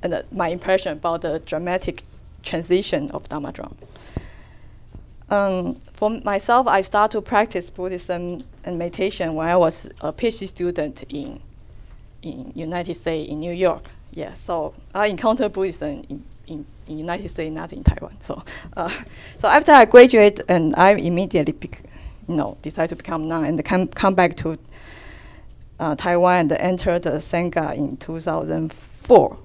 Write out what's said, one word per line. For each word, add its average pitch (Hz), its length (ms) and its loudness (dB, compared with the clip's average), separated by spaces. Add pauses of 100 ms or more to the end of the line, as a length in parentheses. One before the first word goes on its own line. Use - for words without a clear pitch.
and - 100 -4
the, 87 200 -4
my 180 160 -4
impression 185 460 -2
about 165 280 -4
the 160 240 -4
dramatic 175 560 -6 (400)
transition 175 720 -2
of - 160 -12
Dharma 147 240 -10
drum. - 240 -14 (1500)
Um, 185 520 -2 (140)
for 214 160 -2
myself, 226 560 0
I 196 140 2
started 208 320 0
to 214 100 -4
practice 208 480 -2
Buddhism 180 720 -8 (220)
and 180 140 -8
meditation 170 580 -4
when 160 120 -2
I 175 60 2
was 170 340 2 (120)
a 156 120 -6
P - 140 -4
H 226 140 -2
D 196 60 -8
student 175 640 -6
in, 143 300 -10 (840)
in 139 340 -14
United 170 380 -8
States, 160 360 -8
in 151 80 -8
New 170 140 -8
York. 175 320 -2 (260)
Yeah, 151 240 -12
so 156 400 -8 (180)
I 208 140 0
encountered 214 460 -2
Buddhism 156 560 -6
in, 139 160 -14 (240)
in, 151 180 -14 (220)
in 156 100 -12
United 175 300 -8
States, 156 260 -8
not 165 180 -12
in - 120 -14
Taiwan. - 380 0
So, - 200 -12 (340)
uh, 175 140 -6 (480)
so - 80 0
after 285 240 6
I 269 140 12
graduate, 220 640 10
and 180 260 2
I 190 200 8
immediately 175 580 0
bec-, - 320 -12 (420)
you 170 80 -6
know, 147 260 -4
decided 165 280 -4
to 170 80 -8
become 160 320 -6
nun 165 160 -2
and 151 200 -2
come, 185 220 0
come 190 300 0
back 180 220 2
to, 160 200 -6 (1200)
uh, 156 160 -2
Taiwan 180 460 2
and 156 120 2
enter 180 460 0
the 170 120 -4
Sangha 160 640 -4
in 147 200 -6
two 165 220 -10
thousand 160 540 -4
four. - 720 4